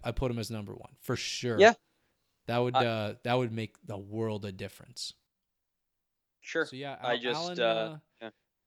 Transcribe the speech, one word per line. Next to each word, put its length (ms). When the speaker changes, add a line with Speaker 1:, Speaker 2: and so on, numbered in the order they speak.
Speaker 1:
I 80
put 180
him 80
as 120
number 220
one 280
for 160
sure. 440
Speaker 2:
Yeah. 140
Speaker 1:
That 120
would, 180
Speaker 2:
I 100
Speaker 1:
uh, 280
that 100
would 180
make 240
the 120
world 460
a 80
difference. 600
Speaker 2:
Sure. 260
Speaker 1:
So, 100
yeah, 260
Speaker 2:
I 100
Speaker 1:
Al-, 60
Speaker 2:
just, 220
Speaker 1:
Allen, 200
Speaker 2:
uh, 40
Speaker 1:
uh, 320
Speaker 2:
yeah. 100